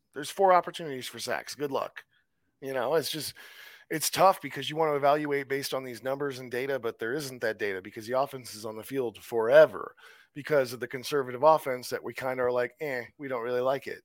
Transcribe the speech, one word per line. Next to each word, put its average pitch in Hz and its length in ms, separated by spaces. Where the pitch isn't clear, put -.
There's 185 160
four 190 240
opportunities 165 540
for 117 120
sacks. 107 360
Good 139 160
luck. - 320
You 135 120
know, 131 220
it's 156 160
just, 151 220
it's 156 200
tough 185 320
because 139 280
you 156 60
wanna 156 200
evaluate 143 540
based 135 240
on 131 100
these 120 200
numbers 135 360
and 127 100
data, 127 300
but 113 200
there 113 140
isn't 131 280
that 110 180
data 98 220
because 104 260
the 127 120
offense 131 360
is 107 100
on 110 120
the 110 60
field 123 380
forever 120 720
because 135 400
of 123 60
the 120 80
conservative 127 560
offense 147 460
that - 140
we 120 100
kinda 127 280
are 123 100
like, 123 280
"Eh, 131 240
we 147 100
don't 127 160
really 123 180
like 131 260
it," 92 180